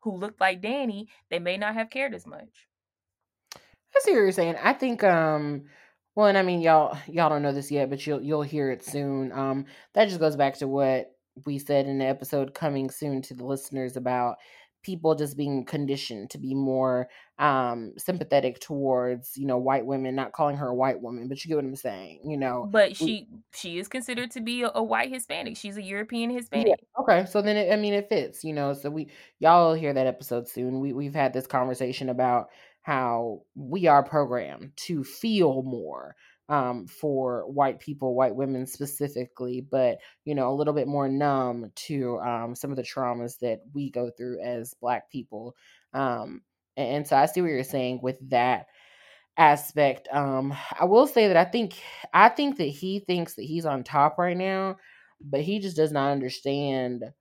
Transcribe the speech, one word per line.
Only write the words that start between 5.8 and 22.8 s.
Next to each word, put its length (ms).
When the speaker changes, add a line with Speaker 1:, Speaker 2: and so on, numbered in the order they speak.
Speaker 2:
well, 120
and 120
I 40
mean, 180
y'all, 360
y'all 220
don't 140
know 100
this 180
yet, 200
but 160
you'll, 160
you'll 200
hear 280
it 140
soon. 480
Um, 340
that 120
just 140
goes 160
back 220
to 100
what 480
we 120
said 280
in 120
the 60
episode 500
coming 360
soon 320
to 120
the 100
listeners 520
about 400
people 320
just 220
being 280
conditioned 680
to 80
be 160
more, 540
um, 600
sympathetic 640
towards, 760
you 100
know, 120
white 280
women, 280
not 180
calling 240
her 120
a 60
white 260
woman, 280
but 160
you 40
get 80
what 80
I'm 120
saying, 440
you 60
know? 340
Speaker 1:
But 280